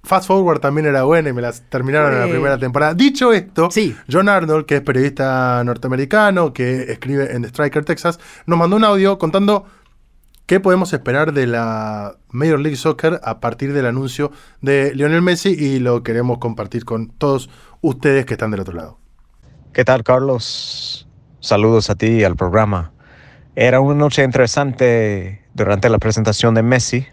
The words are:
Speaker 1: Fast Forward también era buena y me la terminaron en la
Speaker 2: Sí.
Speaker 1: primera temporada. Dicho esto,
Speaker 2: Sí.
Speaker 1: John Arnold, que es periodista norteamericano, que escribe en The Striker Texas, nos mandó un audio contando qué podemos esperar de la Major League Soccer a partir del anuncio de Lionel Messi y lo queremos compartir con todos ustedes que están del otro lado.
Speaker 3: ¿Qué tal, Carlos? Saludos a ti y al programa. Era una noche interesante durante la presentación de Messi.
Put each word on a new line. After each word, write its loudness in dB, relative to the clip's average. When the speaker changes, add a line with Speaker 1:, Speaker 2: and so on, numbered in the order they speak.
Speaker 1:
Fast 0
Forward 2
también 0
era 2
buena 2
y -6
me -4
la -4
terminaron -2
en 0
la 0
Speaker 2:
Sí. -2
Speaker 1:
primera 0
temporada. 0
Dicho 2
esto, 0
Speaker 2:
Sí. 0
Speaker 1:
John 2
Arnold, 2
que 0
es 2
periodista 0
norteamericano, 0
que -4
escribe -4
en -4
The -8
Striker -2
Texas, -4
nos 0
mandó 2
un 2
audio 2
contando 0
qué 2
podemos 2
esperar -2
de 0
la -4
Major 0
League -2
Soccer -2
a -6
partir -6
del 0
anuncio -4
de 2
Lionel 0
Messi 0
y 0
lo 0
queremos -2
compartir -6
con -6
todos -2
ustedes 0
que -4
están -4
del -4
otro -10
lado. -14
Speaker 3:
¿Qué 2
tal, 2
Carlos? -2
Saludos 2
a 0
ti -2
y 2
al 2
programa. -2
Era 4
una 2
noche 2
interesante 0
durante 0
la 4
presentación 0
de 2
Messi. 0